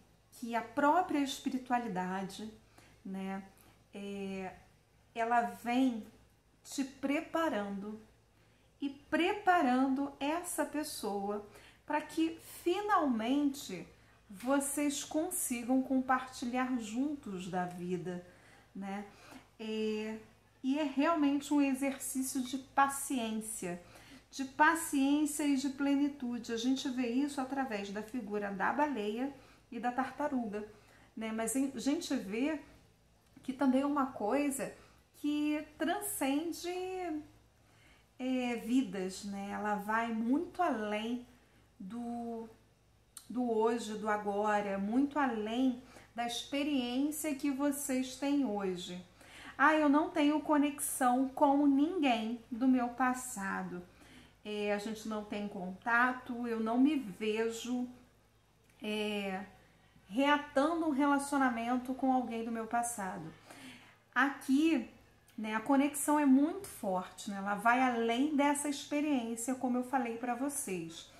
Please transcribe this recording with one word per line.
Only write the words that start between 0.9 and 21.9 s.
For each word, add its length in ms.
espiritualidade, 1300
né, 380
é, 600
ela 280
vem 680
te 200
preparando 1160
e 80
preparando 1300
essa 460
pessoa 840
pra 160
que 380
finalmente 1200
vocês 760
consigam 800
compartilhar 960
juntos 680
da 180
vida, 600
né? 300
É, 600
e 160
é 60
realmente 680
um 80
exercício 800